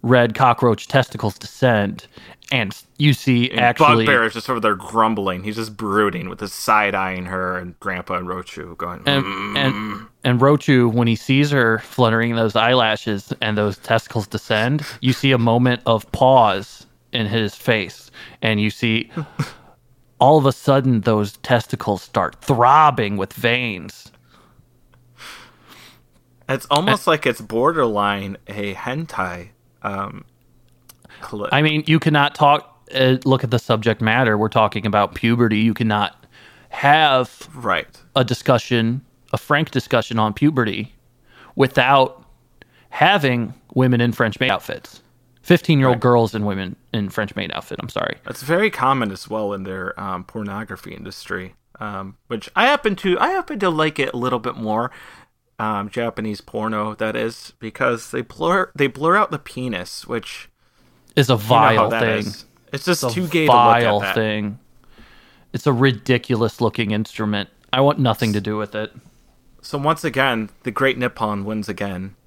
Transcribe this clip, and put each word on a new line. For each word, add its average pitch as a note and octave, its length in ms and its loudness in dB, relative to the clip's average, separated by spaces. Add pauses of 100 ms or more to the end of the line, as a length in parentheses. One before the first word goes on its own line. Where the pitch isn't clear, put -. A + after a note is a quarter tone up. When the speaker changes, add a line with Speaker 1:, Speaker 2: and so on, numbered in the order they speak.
Speaker 1:
red A#2+ 320 4
cockroach A#2+ 540 2
testicles - 500 -2
descend, - 720 0 (460)
and G#2+ 180 -2
s-, - 160 -18 (120)
you D3 140 4
see B2 380 0
Speaker 2:
and - 80 -2
Speaker 1:
actually A#2+ 460 4
Speaker 2:
Bugbear B2+ 180 4
is A2 100 -2
just A#2 160 -10
over A#2+ 120 -2
there G#2+ 140 2
grumbling. G2 680 0
He's G#2+ 140 -8
just A2 180 -8
brooding G2 540 0
with F#2 100 -14
his G2+ 140 -10
side-eyeing F#2+ 720 0
her F#2 320 -6
and F2 240 -12
Grandpa F#2 340 -6
and F2+ 120 -6
Rochu F2 500 -12
going, F2 280 -10
Speaker 1:
And, C#3 200 0
Speaker 2:
"Mm." - 320 -8
Speaker 1:
and, G#2+ 500 -4 (160)
and B2 160 2
Rochu, C3+ 520 4
when A#2 180 2
he A2+ 80 0
sees C#3+ 340 0
her A#2 280 2
fluttering A#2 580 2
those A2+ 180 0
eyelashes A2 840 0
and G#2+ 160 -2
those G#2 220 0
testicles A2+ 460 -2
descend, A#2+ 600 -2 (160)
you B2+ 100 2
see C3+ 220 2
a B2+ 40 4
moment A#2+ 480 2
of A2+ 280 2
pause A2+ 720 4 (240)
in A#2 140 -2
his G#2 300 -2
face, G#2+ 540 -2 (320)
and A2 200 0
you G#2+ 80 0
see A2+ 420 -2 (540)
Speaker 2:
<laughs> - 560 -20
Speaker 1:
all D3 160 6
of C3+ 80 2
a C3 80 4
sudden C3 480 2
those G#2+ 360 0
testicles A2 640 -2
start - 400 -4
throbbing B2 760 4
with F#2+ 160 -6
veins. A#2 800 -4 (2250)
Speaker 2:
It's C3+ 240 -4
almost C#3+ 340 2
Speaker 1:
And - 60 2
Speaker 2:
like D3+ 160 0
it's A#2 140 -2
borderline G#2+ 960 0 (100)
a G2+ 260 -8
hentai, F#2+ 760 -8 (340)
um, G2 420 -10 (960)
clip. G#2 320 -10
Speaker 1:
I C#3+ 80 2
mean, D3+ 240 0
you D#3 140 2
cannot D3 340 0
talk, - 600 0
uh, C3 300 4
look C3 200 2
at A#2 80 -4
the A#2+ 80 0
subject A2 420 0
matter. A2 340 2
We're G#2+ 140 0
talking G#2+ 380 0
about G2+ 260 0
puberty. A#2 460 2
You A2 160 2
cannot G#2 500 -2 (440)
have C#3+ 840 2
Speaker 2:
Right. G#2 340 -4 (280)
Speaker 1:
a C3 80 4
discussion, A#2+ 800 0 (300)
a C3 60 -4
frank D3+ 320 -2
discussion A#2 480 -2
on A2 160 2
puberty B2 580 0 (640)
without C3 720 2 (640)
having C#3 640 2 (220)
women B2+ 260 4
in A#2+ 100 2
French A2 280 -2
maid C3 100 0
outfits. - 540 -6 (400)
Fifteen-year-old C3+ 540 4
Speaker 2:
Right. A2 40 -8
Speaker 1:
girls A#2 320 2
and G#2 140 -2
women G2 280 -6 (180)
in G#2 160 -2
French G2+ 260 -6
maid G2 180 -8
outfit, - 260 -10
I'm - 100 -10
sorry. - 360 -6
Speaker 2:
It's - 160 -14
very E3+ 300 -2
common B2+ 400 -2
as - 180 -14
well G#2 240 -4
in G2 100 -8
their, F#2+ 360 -10
um, F#2 240 -8
pornography G2+ 720 -12
industry, F#2 580 -12 (260)
um, G2+ 380 -12 (100)
which A2+ 280 -10
I G#3 100 2
happen C4 320 0
to, F3+ 220 0
I D4 100 0
happen F4 300 -6
to F#3+ 100 0
like D#3 300 -2
it C3+ 140 -2
a B2+ 40 -8
little B2 220 -2
bit B2 160 -8
more, A2 360 -4 (680)
um, G#2+ 320 -4
Japanese A2 500 -6
porno, G#2+ 560 -6
that A2 220 -4
is, A2+ 420 -6
because A#2 520 -4
they B2+ 100 -6
blur, F3 540 -4
they C#3 120 0
blur D#3+ 300 0
out G#3+ 140 0
the D3+ 80 -8
penis, A2+ 680 -10
which - 400 -10 (680)
Speaker 1:
Is C3+ 120 4
a B2+ 40 6
Speaker 2:
you A2 60 2
know G2+ 40 -8
how G#2+ 40 -10
Speaker 1:
vile A2+ 420 4
Speaker 2:
that A2+ 120 -2
Speaker 1:
thing. A2 180 0
Speaker 2:
is. G#2+ 260 -10 (260)
It's C#3 140 -8
just F3 180 -2
Speaker 1:
It's B2 80 -2
a A2+ 40 -6
Speaker 2:
too F3+ 120 -4
gay D#3 200 0
to C3+ 40 6
look A#2+ 80 8
at A#2+ 220 6
Speaker 1:
vile G#2+ 180 2
Speaker 2:
that. F#2+ 160 -2
Speaker 1:
thing. G#2+ 440 -2 (920)
It's - 160 -4
a C#3 60 2
ridiculous A#2+ 880 0
looking A2 300 -2
instrument. G#2 580 -4 (240)
I C3 80 0
want C#3+ 180 2
nothing A#2 340 0
to G#2 60 -2
do G#2+ 160 -6
with G#2+ 200 -8
it. G#2+ 180 -8 (680)
Speaker 2:
So - 180 -10
once D3+ 260 -2
again, B2 440 -2 (140)
the B2 80 -6
Great C3+ 260 -2
Nippon A2 460 -4
wins G#2+ 240 -6
again. F#2+ 480 -8 (120)